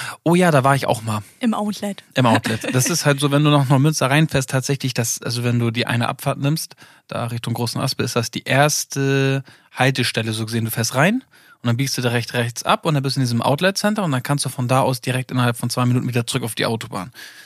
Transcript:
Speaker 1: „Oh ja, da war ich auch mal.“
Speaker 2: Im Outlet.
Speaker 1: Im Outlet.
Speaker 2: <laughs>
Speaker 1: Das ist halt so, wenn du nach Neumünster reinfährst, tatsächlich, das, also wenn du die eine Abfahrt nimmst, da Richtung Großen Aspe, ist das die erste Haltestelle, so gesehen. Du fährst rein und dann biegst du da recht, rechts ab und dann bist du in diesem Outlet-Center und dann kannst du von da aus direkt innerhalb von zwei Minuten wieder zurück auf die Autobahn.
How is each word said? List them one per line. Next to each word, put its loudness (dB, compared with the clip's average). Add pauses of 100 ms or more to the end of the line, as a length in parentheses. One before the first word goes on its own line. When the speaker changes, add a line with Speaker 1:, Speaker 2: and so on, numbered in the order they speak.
(240)
Speaker 1:
„Oh 4
ja, 6
da 4
war 4
ich -2
auch 0
mal.“ -2 (180)
Speaker 2:
Im 0
Outlet. -6 (120)
Speaker 1:
Im 2
Outlet. 2
Speaker 2:
<laughs> -6
Speaker 1:
Das 2
ist 0
halt 2
so, 0
wenn 4
du 4
nach 4
Neumünster 4
reinfährst, 2
tatsächlich, -2
das, -2
also -4
wenn 2
du 2
die -2
eine 0
Abfahrt -4
nimmst, -2 (340)
da -6
Richtung -4
Großen -4
Aspe, -2
ist -2
das 0
die -6
erste 0 (260)
Haltestelle, 0
so -4
gesehen. -2
Du -4
fährst -4
rein 2 (400)
und -4
dann 2
biegst -4
du -2
da 2
recht, -2
rechts -4
ab 0
und 0
dann 0
bist -4
du 0
in 2
diesem 0
Outlet-Center 0
und -2
dann -2
kannst -2
du -4
von -4
da 2
aus 0
direkt -4
innerhalb 0
von -4
zwei -2
Minuten 2
wieder -2
zurück -4
auf -6
die -2
Autobahn. -6 (340)